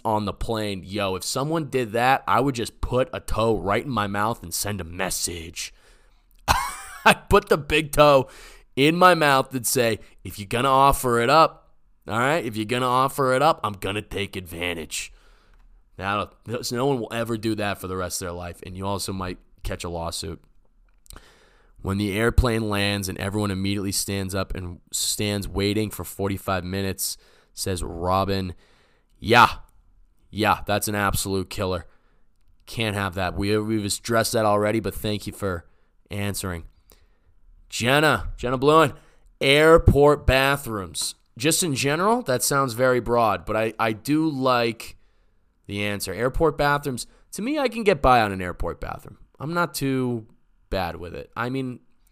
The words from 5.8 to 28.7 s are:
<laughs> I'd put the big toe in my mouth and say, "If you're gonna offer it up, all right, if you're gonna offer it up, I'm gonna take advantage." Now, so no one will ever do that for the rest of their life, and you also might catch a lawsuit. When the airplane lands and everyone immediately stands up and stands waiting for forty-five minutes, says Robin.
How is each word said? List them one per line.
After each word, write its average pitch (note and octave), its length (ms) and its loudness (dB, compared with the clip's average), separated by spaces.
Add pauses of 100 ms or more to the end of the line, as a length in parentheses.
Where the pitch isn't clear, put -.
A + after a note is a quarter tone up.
<laughs> - 0 - (560)
I'd - 280 4
put G3 180 4
the G3 80 6
big D3+ 360 0
toe C#3+ 340 8 (480)
in D3 200 4
my F3+ 200 8
mouth C#3 400 2
and B2 100 -6
say, A#2 360 0 (220)
"If F#2 140 -12
you're G2+ 100 -10
gonna B2 220 0
offer C3+ 500 4
it A#2 120 2
up, D#3 420 4 (340)
all G#2+ 120 -2
right, C3+ 260 0
if A2 100 -6
you're G#2+ 100 -4
gonna B2 200 -2
offer B2+ 480 2
it C3 80 2
up, D#3 220 2
I'm G#2+ 100 -2
gonna G2+ 300 -6
take G2 320 -8
advantage." E2+ 760 -8 (880)
Now, G2 320 -4 (320)
so - 140 -6
no B2+ 100 0
one C3+ 140 2
will G#2+ 120 -8
ever A2+ 260 -4
do A2 180 -2
that G2+ 260 -4
for F#2+ 60 -10
the F#2 100 -6
rest F2+ 240 -6
of F#2 60 -8
their E2+ 60 -8
life, F2 300 -12
and F#2 140 -14
you F#2+ 80 -8
also G2 260 -4
might F#2 280 -6 (240)
catch F#2 200 -6
a F2+ 60 -6
lawsuit. E2+ 500 -8 (1400)
When G2 180 -4
the G2+ 180 -2
airplane A2+ 500 2
lands G2+ 400 0
and F#2+ 120 -8
everyone G2+ 320 -2
immediately G2 400 -2
stands G2 420 -4
up F#2+ 220 -4
and F2+ 240 -10 (120)
stands G#2 560 -2
waiting G2+ 440 0
for - 120 -10
forty-five F#2+ 600 -4
minutes, F#2+ 520 -4 (380)
says F#2 300 -4
Robin. F#2 720 -2 (640)